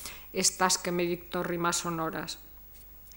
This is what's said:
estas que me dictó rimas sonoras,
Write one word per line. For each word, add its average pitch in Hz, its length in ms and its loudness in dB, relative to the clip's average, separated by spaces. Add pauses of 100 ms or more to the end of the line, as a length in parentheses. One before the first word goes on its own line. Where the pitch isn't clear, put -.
(340)
estas 185 440 4
que - 140 -2
me 175 120 4
dictó 175 380 -2
rimas 170 360 2
sonoras, 160 600 -2 (800)